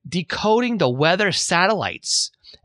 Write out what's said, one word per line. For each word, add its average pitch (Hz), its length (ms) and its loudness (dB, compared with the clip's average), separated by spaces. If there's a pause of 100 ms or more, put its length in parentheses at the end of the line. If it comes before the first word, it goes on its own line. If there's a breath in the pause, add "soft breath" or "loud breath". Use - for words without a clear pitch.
decoding 220 680 0
the 147 120 2
weather 165 440 2
satellites 175 1000 -2 (340 loud breath)